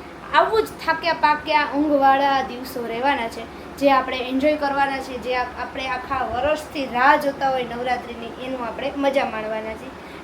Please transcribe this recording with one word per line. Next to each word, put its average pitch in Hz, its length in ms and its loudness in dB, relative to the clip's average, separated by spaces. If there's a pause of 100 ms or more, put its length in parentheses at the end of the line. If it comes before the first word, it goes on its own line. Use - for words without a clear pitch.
(340)
આવું 415 280 4
જ - 40 0
થાક્યા 320 460 -2
પાક્યા 302 640 2
ઊંઘવાળા 277 680 4
દિવસો 247 440 -6
રહેવાના 240 420 0
છે, - 480 -12
જે 277 140 4
આપણે 262 260 2
એન્જોય 262 400 2
કરવાના 277 420 0
છે, 262 200 -8
જે 247 180 -2
આપ-, 247 240 -2
આપણે 262 280 -6
આખા 254 360 -2
વર્ષથી 269 600 -2
રાહ 254 320 6
જોતા 277 320 0
હોય 262 160 0
નવરાત્રિની, 233 840 -6
એનું 254 220 -6
આપણે 247 280 -6
મજા 277 280 2
માણવાના 220 500 -4
છીએ. 240 160 -14 (340)